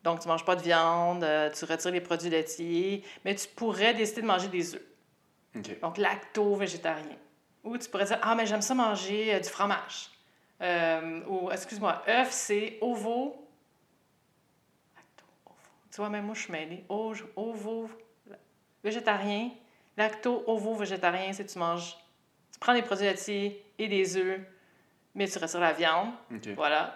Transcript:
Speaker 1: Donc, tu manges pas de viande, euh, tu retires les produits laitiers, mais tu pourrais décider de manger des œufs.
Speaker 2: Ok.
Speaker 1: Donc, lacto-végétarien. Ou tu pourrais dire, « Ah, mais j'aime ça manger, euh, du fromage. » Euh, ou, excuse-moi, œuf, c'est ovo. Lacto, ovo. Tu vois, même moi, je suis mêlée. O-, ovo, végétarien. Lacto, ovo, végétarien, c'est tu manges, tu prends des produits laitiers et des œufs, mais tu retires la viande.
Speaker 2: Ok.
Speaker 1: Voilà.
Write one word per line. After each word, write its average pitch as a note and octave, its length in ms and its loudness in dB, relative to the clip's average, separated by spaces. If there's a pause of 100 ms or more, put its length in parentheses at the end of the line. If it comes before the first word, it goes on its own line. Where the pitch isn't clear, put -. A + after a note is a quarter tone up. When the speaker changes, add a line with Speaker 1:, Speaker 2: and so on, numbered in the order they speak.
Speaker 1:
Donc, E3 160 2
tu - 80 -10
manges E3 160 2
pas F3+ 120 4
de F3 60 -4
viande, E3+ 640 4
euh, D3+ 280 4
tu - 140 -8
retires D#3+ 260 -2
les F3+ 100 0
produits E3+ 280 -2
laitiers, E3+ 720 0 (200)
mais G3 120 0
tu - 120 -8
pourrais A3 460 2
décider A3 280 0
de A3+ 60 -2
manger F#3+ 220 2
des F3+ 260 -2
œufs. - 60 -12 (760)
Speaker 2:
Ok. G#2+ 240 -10
Speaker 1:
Donc, E3 180 -4
lacto-végétarien. F#3+ 1160 0 (480)
Ou A#3 140 -6
tu A#3+ 120 -8
pourrais G3 160 0
dire, « A3+ 160 0
Ah, A3+ 140 4
mais A3+ 100 2
j'aime G#3 160 0
ça A#3 140 0
manger, G#3+ 600 2
euh, F#3+ 40 2
du F#3 100 -4
fromage. » - 600 -2 (520)
Euh, E3 640 0
ou, F#3 240 -2
excuse-moi, F#3+ 560 -2
œuf, A#3+ 240 4
c'est G#3+ 500 -2
ovo. A#3 680 -2 (1500)
Lacto, - 300 -20 (200)
ovo. - 100 -20 (360)
Tu - 60 -16
vois, G#3 120 -4
même G#3 160 -4
moi, G#3+ 100 -6
je - 60 -8
suis - 100 -8
mêlée. E3 380 -8
O-, A3 240 -4 (220)
ovo, A3 540 -6 (960)
végétarien. G#3 680 0 (460)
Lacto, G#3+ 500 0
ovo, A3 280 0
végétarien, F#3+ 560 0
c'est G3 140 -6
tu G3 120 -12
manges, E3+ 380 -2 (560)
tu - 80 -20
prends - 140 4
des A#3+ 80 6
produits G3+ 240 0
laitiers G3+ 600 -2 (140)
et A3 80 -2
des F#3+ 300 2
œufs, F#3+ 240 0 (720)
mais G3 120 0
tu G3 140 -6
retires E3+ 220 -2
la E3+ 100 6
viande. E3 380 2 (240)
Speaker 2:
Ok. A2 240 -8
Speaker 1:
Voilà. D3+ 380 2